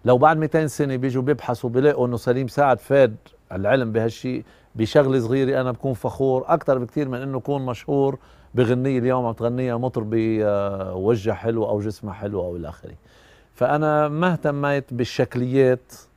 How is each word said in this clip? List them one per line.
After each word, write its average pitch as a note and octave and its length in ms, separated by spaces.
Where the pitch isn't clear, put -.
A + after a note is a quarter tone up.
لو B2 120
بعد D#3 200
ميتين D#3 300
سنة C#3 280
بيجوا B2+ 280
بيبحثوا B2+ 460
بيلاقوا C3 380
إنه B2 100
سليم B2+ 300
سعد C3+ 320
فاد C3 360
العلم A#2 400
بهالشي A2+ 520
بشغلة C3+ 440
صغيرة، C3 420
أنا B2+ 100
بكون C3 220
فخور C3 540
أكتر D3 300
بكتير C3 320
من B2 120
إنه C3+ 160
أكون C3+ 280
مشهور C3+ 540
بغنية B2+ 440
اليوم B2+ 260
عم A2+ 60
تغنيها A#2+ 460
مطربة، A2+ 680
آه، G2 520
وجهها G#2 380
حلو A2+ 320
أو G#2+ 140
جسمها G#2 340
حلو G2+ 280
أو F2 140
إلى E2 140
آخره. - 240
فأنا D3+ 540
ما D#3+ 240
اهتميت C#3+ 600
بالشكليات B2+ 1000